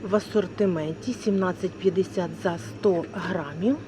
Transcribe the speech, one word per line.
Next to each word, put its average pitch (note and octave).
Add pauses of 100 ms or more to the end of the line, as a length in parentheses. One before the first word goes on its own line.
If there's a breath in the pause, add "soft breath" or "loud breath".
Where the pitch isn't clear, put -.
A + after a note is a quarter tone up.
в G3
асортименті, F#3+
сімнадцять F#3+
п'ятдесят F#3 (140)
за E3+
сто -
грамів. F3 (100)